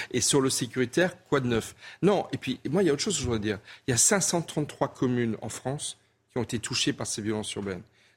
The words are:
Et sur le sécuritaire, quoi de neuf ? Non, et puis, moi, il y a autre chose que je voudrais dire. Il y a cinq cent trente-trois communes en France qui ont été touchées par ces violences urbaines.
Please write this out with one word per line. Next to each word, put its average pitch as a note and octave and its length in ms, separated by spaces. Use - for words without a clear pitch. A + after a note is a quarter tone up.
Et B2 100
sur C#3+ 220
le C3 80
sécuritaire, B2+ 640
quoi C#3+ 100
de B2+ 60
neuf ? A#2 280
Non, F3+ 320
et - 20
puis, - 320
moi, E3+ 140
il F3+ 40
y D3+ 40
a - 20
autre C#3+ 100
chose G#3 120
que - 60
je C3 40
voudrais A#2 160
dire. G2+ 180
Il C3 40
y - 20
a - 20
cinq G3+ 240
cent E3+ 220
trente-trois D3 460
communes B2 520
en - 80
France - 480
qui - 60
ont B2 60
été A2+ 160
touchées A#2+ 340
par A2+ 140
ces - 160
violences G#2+ 320
urbaines. G2 280